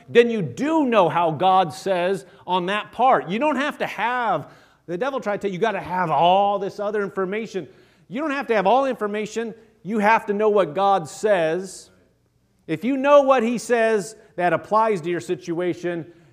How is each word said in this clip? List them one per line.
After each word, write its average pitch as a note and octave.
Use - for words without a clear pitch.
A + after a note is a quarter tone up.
then A#3
you A3
do C4+
know G#3+
how E3
God F#3
says F#3
on F3+
that G3+
part. G#3+
You F#3+
don't D4
have C4+
to G#3
have, G#3+
the F3
devil C4
tried G#3
to F#3+
tell G3+
you, -
"You E3+
gotta G3+
have E3+
all F#3
this F#3+
other G#3
information." F#3+
You G#3+
don't D#4
have C4+
to A#3
have F#3+
all B3
information. G#3+
You G#3+
have G#3
to G#3
know G#3+
what F#3
God F#3+
says. F#3
If D#3+
you C4+
know C#4+
what C4
he A3+
says A3+
that F3
applies G#3+
to E3+
your E3+
situation, F3